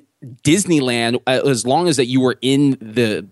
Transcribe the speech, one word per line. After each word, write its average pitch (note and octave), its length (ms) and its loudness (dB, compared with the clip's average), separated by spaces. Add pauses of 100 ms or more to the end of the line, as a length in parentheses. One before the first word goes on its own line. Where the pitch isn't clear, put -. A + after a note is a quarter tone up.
(440)
Disneyland, B2+ 840 0
uh, C3 200 0
as A#2+ 200 0
long D#3 220 0
as C#3 100 0
that C3+ 80 2
you B2+ 160 0
were B2+ 200 0
in C#3 400 2
the, G#2+ 500 -2